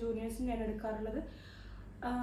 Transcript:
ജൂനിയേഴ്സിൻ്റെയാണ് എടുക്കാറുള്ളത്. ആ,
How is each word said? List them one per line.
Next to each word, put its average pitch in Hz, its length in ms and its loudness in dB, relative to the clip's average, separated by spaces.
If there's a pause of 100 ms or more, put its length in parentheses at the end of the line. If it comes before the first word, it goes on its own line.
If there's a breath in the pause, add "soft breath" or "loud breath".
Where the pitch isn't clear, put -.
ജൂനിയേഴ്സിൻ്റെയാണ് 226 640 2
എടുക്കാറുള്ളത്. 214 540 0 (880 loud breath)
ആ, 240 40 4 (120)